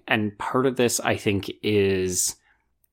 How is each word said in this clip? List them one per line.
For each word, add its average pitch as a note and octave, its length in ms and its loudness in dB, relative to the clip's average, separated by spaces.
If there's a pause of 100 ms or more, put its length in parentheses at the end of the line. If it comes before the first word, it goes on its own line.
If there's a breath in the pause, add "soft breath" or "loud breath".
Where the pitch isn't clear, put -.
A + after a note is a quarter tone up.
and G#2+ 300 0
part B2+ 280 0
of B2+ 120 0
this, A#2+ 240 2
I - 160 0
think, G2 340 -2 (100)
is G2 760 0 (560)